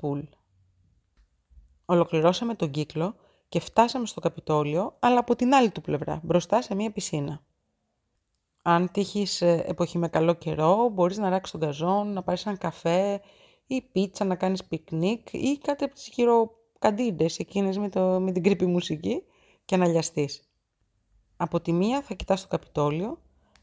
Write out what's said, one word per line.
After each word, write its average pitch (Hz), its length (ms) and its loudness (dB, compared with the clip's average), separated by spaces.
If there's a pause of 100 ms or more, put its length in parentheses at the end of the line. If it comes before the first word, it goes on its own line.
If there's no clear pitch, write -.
Pool. 143 220 -4 (1600)
Ολοκληρώσαμε 175 720 2
τον 165 160 -4
κύκλο 156 440 -4 (340)
και 240 120 -2
φτάσαμε 240 460 0
στο - 140 -10
Καπιτόλιο, 156 800 -2
αλλά 247 200 4
από 240 180 2
την 254 180 2
άλλη 254 160 6
του 165 100 -10
πλευρά, 151 420 -4
μπροστά 175 400 2
σε 208 120 -6
μία 214 180 -2
πισίνα. 151 500 -6 (1200)
Αν 175 280 2
τύχεις, 202 500 -2
ε, 170 260 4
εποχή 170 320 -4
με 170 100 -2
καλό 165 260 2
καιρό, 165 540 2
μπορείς 185 300 0
να 208 100 0
ράξεις 190 220 0
τον 165 100 -8
καζόν, 175 520 -2
να 190 100 -6
πάρεις 180 240 -4
έναν 202 120 -6
καφέ 185 600 0 (460)
ή 254 160 -4
πίτσα, 190 420 -2
να 190 100 0
κάνεις 185 300 -2
πικνίκ 170 680 -4
ή 277 260 0
κάτι 285 260 -2
από 277 100 -4
τις - 140 -18
γύρω 233 420 4 (280)
καντίνες, 202 600 0
εκείνες 190 400 -2
με 208 100 -4
το, 190 120 -2
με 185 320 2
την 175 120 -2
creepy 185 220 2
μουσική, 175 560 -2 (420)
και - 120 -2
να 180 100 2
λιαστείς. 160 640 -2 (840)
Από 165 240 -4
τη 170 120 -4
μία 220 300 0
θα 240 120 -10
κοιτάς 185 280 -2
το - 60 -18
Καπιτόλιο 160 760 -4 (400)